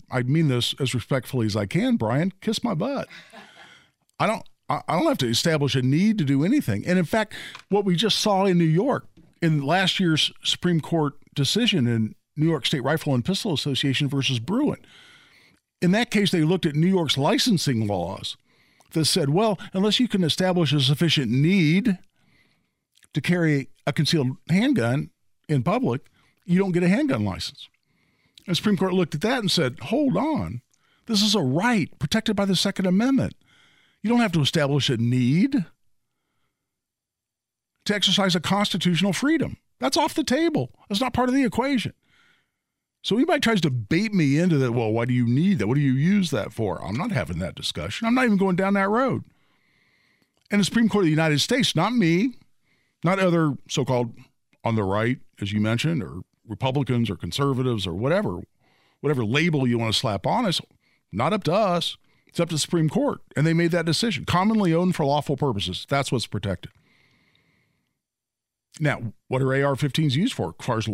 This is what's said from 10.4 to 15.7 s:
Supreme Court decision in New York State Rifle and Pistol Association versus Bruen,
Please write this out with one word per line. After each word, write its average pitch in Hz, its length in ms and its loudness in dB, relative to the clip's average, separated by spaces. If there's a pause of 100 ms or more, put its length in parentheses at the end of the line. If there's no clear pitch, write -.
Supreme 170 380 0
Court 151 320 -2 (200)
decision 156 540 0
in 113 260 0 (220)
New 151 120 0
York 160 180 -2
State 135 180 -2
Rifle 147 320 0
and 120 100 0
Pistol 190 280 -2
Association 139 540 -2
versus 135 320 -2
Bruen, 208 380 -2 (1040)